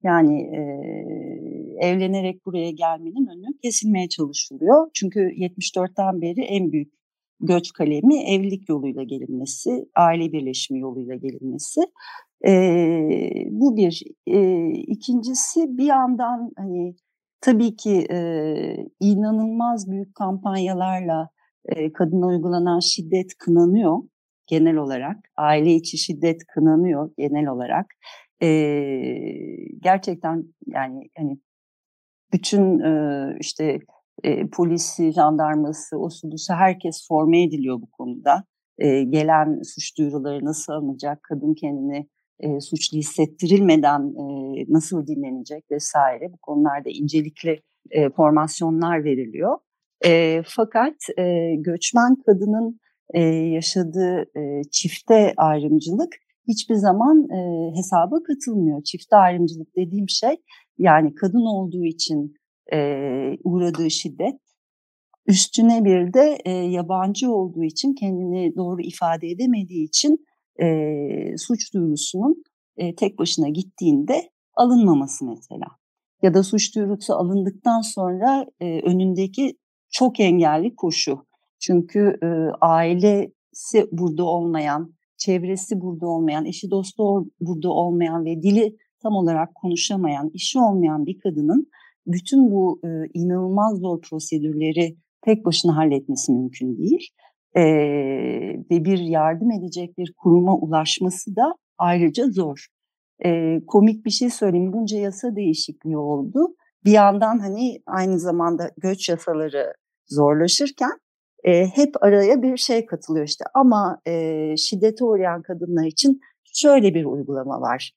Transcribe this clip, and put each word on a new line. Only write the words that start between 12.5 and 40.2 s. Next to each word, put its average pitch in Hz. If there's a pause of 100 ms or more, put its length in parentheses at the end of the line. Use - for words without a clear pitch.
bu 220
bir. 170 (240)
E, 180
ikincisi 247
bir 269
yandan 247
hani 180 (460)
tabii 226
ki, 196
e, 175 (840)
inanılmaz 220
büyük 196
kampanyalarla, 185 (360)
e, 156
kadına 180
uygulanan 175
şiddet 185
kınanıyor 175 (500)
genel 160
olarak. 143 (200)
Aile 151
içi 165
şiddet 165 (140)
kınanıyor 156
genel 147
olarak. 127 (580)
E, 165 (1300)
gerçekten 175 (240)
yani 135
hani 139 (960)
bütün, 190
e, 147
işte, - (440)
e, -
polisi, 165
jandarması, 151
osu 160
busu 160
herkes 180
forme 160
ediliyor 131
bu 123
konuda. 139 (340)
E, 139
gelen 151
suç -
duyuruları 143